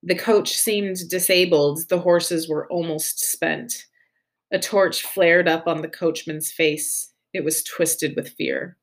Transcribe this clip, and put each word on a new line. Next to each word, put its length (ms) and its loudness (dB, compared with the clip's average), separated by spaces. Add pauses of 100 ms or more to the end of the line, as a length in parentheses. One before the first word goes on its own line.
The 140 0
coach 380 2
seemed 560 -2
disabled. 800 2
The 100 2
horses 500 2
were 220 -4
almost 480 -4
spent. 680 -4 (640)
A 80 0
torch 440 2
flared 440 4
up 200 0
on 160 -2
the 60 -8
coachman's 640 -4
face. 600 -2 (220)
It 100 -4
was 180 0
twisted 540 -2
with 140 -8
fear. 520 -6